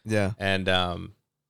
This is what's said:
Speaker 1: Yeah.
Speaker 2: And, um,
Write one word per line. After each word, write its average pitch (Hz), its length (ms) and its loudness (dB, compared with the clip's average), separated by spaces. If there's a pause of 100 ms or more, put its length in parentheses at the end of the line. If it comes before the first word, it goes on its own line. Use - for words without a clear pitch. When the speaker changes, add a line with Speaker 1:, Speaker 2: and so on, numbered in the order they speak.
Speaker 1:
Yeah. 104 340 0
Speaker 2:
And, 95 300 0
um, 90 460 0 (360)